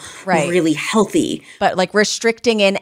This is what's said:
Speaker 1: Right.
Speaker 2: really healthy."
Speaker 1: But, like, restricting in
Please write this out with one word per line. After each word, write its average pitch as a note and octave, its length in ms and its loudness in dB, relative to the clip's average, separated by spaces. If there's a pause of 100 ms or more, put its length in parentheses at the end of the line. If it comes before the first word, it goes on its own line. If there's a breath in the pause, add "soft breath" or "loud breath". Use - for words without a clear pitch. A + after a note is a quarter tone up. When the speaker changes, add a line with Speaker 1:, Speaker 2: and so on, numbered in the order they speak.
(240 loud breath)
Speaker 1:
Right. E3 240 0
Speaker 2:
really E3 260 2
healthy." D3+ 680 0 (160 loud breath)
Speaker 1:
But, G3 180 0
like, F3+ 160 -2
restricting A3+ 680 0
in G3 220 2